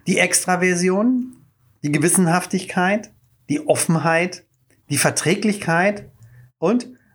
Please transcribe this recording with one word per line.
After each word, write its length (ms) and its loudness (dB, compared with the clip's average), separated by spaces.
die 120 0
Extraversion, 1160 0
die 100 -2
Gewissenhaftigkeit, 1200 0
die 180 -4
Offenheit, 800 0
die 80 -2
Verträglichkeit 1120 0
und 300 0